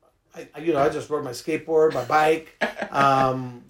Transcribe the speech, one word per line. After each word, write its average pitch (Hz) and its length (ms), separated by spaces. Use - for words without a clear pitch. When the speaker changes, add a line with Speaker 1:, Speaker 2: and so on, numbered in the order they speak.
Speaker 1:
I, 165 200
I, 151 60
you 165 120
know, 143 80
I 147 80
just 143 220
rode 147 140
my 131 80
skateboard, 156 640
my 127 100
bike. 156 560
Speaker 2:
<laughs> - 100
Speaker 1:
Um, 131 760